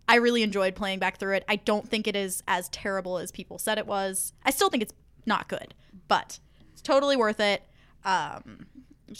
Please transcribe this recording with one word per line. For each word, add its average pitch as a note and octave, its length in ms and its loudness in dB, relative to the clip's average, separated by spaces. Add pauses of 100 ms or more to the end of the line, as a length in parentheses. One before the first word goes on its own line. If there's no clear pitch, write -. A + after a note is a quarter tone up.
I A#3 80 8
really A#3+ 280 4
enjoyed F#3+ 320 0
playing F#3+ 240 -4
back F#3 180 -2
through G3 180 -2
it. F#3 140 -2
I G#3 80 2
don't G#3 300 0
think G#3+ 200 -2
it G3+ 80 -2
is G3 320 -2
as F3+ 220 -2
terrible F#3 480 -4
as F3 140 -6
people F#3 280 -14
said G#3+ 180 -2
it A3 100 -4
was. F#3+ 460 -4 (120)
I C4 60 2
still G4 180 2
think B3 140 0
it's - 100 -8 (320)
not G#3+ 240 -2
good, - 240 -8 (340)
but - 320 0 (320)
it's - 100 -20
totally C#4 360 4
worth G#3+ 240 2
it. G3+ 220 2 (420)
Um, E3+ 640 -4 (520)